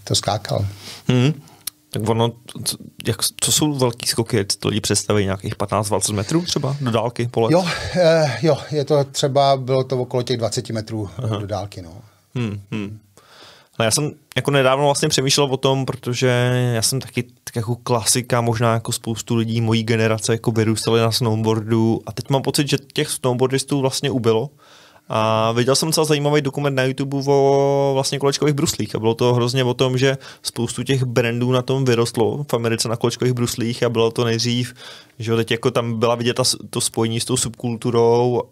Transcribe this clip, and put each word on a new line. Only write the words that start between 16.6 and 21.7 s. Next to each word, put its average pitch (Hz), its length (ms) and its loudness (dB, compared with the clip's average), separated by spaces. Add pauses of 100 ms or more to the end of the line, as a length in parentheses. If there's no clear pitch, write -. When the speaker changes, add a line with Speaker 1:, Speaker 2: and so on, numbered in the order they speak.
Speaker 2:
já 110 60 -2
jsem 135 180 0
taky 117 240 -4
tak - 320 -16
jako 120 200 -2
klasika, 120 680 0
možná 117 320 2
jako 113 180 -2
spoustu 117 440 -4
lidí 113 260 0
mojí 113 220 2
generace 110 480 0
jako 113 200 0
vyrůstali 113 500 2
na 113 100 2
snowboardu 110 960 0